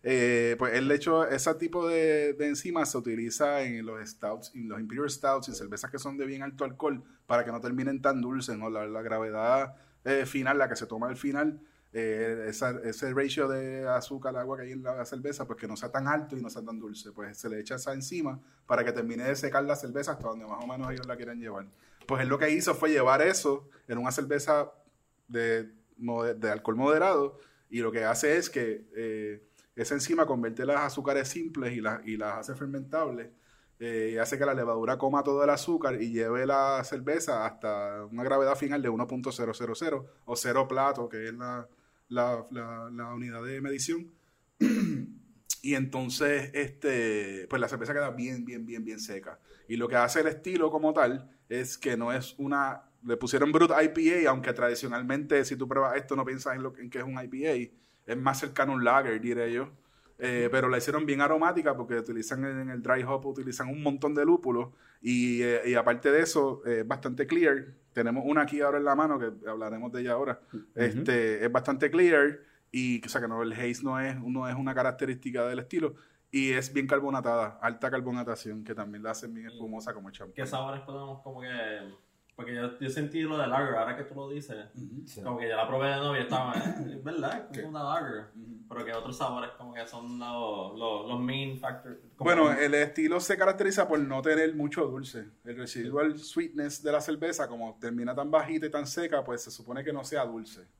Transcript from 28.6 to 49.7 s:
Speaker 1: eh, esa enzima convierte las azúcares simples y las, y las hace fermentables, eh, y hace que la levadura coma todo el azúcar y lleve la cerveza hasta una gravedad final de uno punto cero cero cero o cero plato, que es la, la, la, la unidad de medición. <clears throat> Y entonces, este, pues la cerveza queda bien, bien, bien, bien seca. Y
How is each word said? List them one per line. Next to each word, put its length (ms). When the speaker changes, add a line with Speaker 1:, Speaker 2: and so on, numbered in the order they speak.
Speaker 1:
eh, 480
esa 180
enzima 300
convierte 400
las 160
azúcares 480
simples 460
y 80
las, 240
y 100
las 220
hace 160
fermentables, 720
eh, 360
y 20
hace 220
que 80
la 80
levadura 420
coma 260
todo 220
el 60
azúcar 500
y 100
lleve 360
la 360
cerveza 600
hasta 600
una 180
gravedad 320
final 240
de 80
uno 180
punto 240
cero 240
cero 220
cero 300
o 100
cero 320
plato, 440
que 180
es 60
la, 340
la, 420
la, 400
la 240
unidad 300
de 160
medición. 500
<clears throat> 600
Y 140
entonces, 800
este, 960
pues 100
la 80
cerveza 240
queda 180
bien, 340
bien, 200
bien, 200
bien 160
seca. 400
Y 100